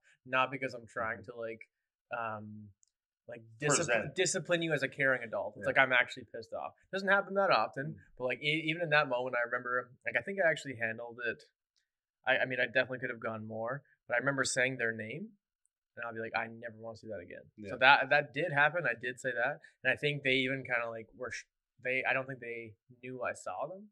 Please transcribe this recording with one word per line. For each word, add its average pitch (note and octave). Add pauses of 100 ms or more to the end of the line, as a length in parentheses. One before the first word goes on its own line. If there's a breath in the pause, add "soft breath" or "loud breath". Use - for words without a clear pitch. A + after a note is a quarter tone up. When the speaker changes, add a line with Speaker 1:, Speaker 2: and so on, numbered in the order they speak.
(260 soft breath)
Speaker 1:
not C3
because B2+
I'm A#2
trying A#2
Speaker 2:
Mm-hmm. A2+
Speaker 1:
to, A#2+
like, A2+ (480)
um, G#2+ (580)
like, A#2+ (160)
discipl-, D3
Speaker 2:
Present. A#2+
Speaker 1:
discipline F3
you E3
as C#3
a C3
caring C3
adult. G#2+
It's G2+
Speaker 2:
Yeah. G2
Speaker 1:
like, C3+
I'm B2+
actually B2
pissed -
off. D2+ (160)
Doesn't G3
happen G3
that G3
often, A#2+
Speaker 2:
Mm. F#2+ (180 loud breath)
Speaker 1:
but, B2
like, B2+
e-, D3+
even E3+
in D#3+
that D3
moment, B2
I A#2+
remember, B2 (140)
like, A#2
I A#2+
think G3
I E3+
actually C#3
handled A#2
it. A2 (800)
I, C3
I A#2+
mean, B2+
I B2
definitely B2
could B2
have A#2
gone A2+
more, A2+ (240 soft breath)
but A#2+
I -
remember C3+
saying B2+
their A#2
name, C3 (580)
and A#2+
I'll A#2
be A2+
like, A2+
"I A2+
never A2+
wanna A2+
see A2
that G2
again." F2
Speaker 2:
Yeah. G2+
Speaker 1:
So B2+
that, C3
that C#3+
did D#3+
happen. D3
I A#2+
did B2
say C3
that, B2+ (220 loud breath)
and C3
I A#2
think C#3+
they C3
even C3
kinda, A#2+
like, A2+
were A#2
sh-, - (380)
they, B2+
I B2
don't C3
think C3+
they A#2 (260)
knew B2+
I G2
saw G#2+
them. G3+